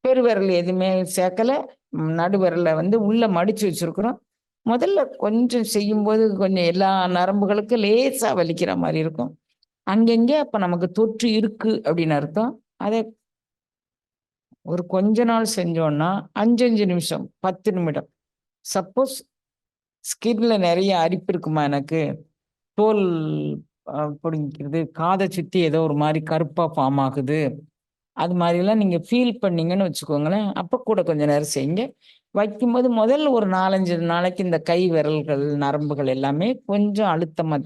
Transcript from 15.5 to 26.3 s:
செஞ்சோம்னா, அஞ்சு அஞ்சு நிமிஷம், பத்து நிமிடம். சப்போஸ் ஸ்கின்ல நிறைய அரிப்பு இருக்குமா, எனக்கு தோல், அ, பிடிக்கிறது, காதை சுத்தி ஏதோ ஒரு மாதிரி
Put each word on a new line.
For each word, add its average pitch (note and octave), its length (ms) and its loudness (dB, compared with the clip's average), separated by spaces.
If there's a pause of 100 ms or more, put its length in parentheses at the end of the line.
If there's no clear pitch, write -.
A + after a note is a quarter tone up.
செஞ்சோம்னா, E3 540 0 (300)
அஞ்சு A#3 260 4
அஞ்சு G#3+ 240 2
நிமிஷம், E3 340 -4 (200)
பத்து F#3+ 320 -2
நிமிடம். D3+ 320 -4 (680)
சப்போஸ் B3+ 400 -2 (960)
ஸ்கின்ல A3+ 420 0 (140)
நிறைய F#3 240 2 (140)
அரிப்பு F#3 280 -2
இருக்குமா, D#3 380 -2
எனக்கு C#3+ 280 -2 (800)
தோல், G#3+ 240 4 (920)
அ, C#3+ 40 -4 (220)
பிடிக்கிறது, D3+ 580 -4 (200)
காதை F#3 360 0
சுத்தி F3+ 320 -4
ஏதோ D#3 200 2
ஒரு D3 160 0
மாதிரி D#3 180 0 (100)